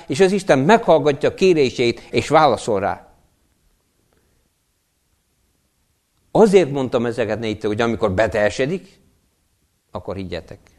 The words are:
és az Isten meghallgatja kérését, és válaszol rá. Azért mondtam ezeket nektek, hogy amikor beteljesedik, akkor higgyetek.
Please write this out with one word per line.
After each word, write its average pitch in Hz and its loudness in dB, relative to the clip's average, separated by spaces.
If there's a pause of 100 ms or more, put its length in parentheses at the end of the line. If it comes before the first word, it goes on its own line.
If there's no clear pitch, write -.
és 143 -2
az 185 4
Isten 175 2
meghallgatja 147 2
kérését, 135 0 (120)
és - -2
válaszol 123 2
rá. 95 -6 (3250)
Azért 185 4
mondtam 127 -2
ezeket 110 -4
nektek, 110 -6
hogy 107 -4
amikor 113 -2
beteljesedik, 107 -2 (920)
akkor 95 -12
higgyetek. 87 -12 (200)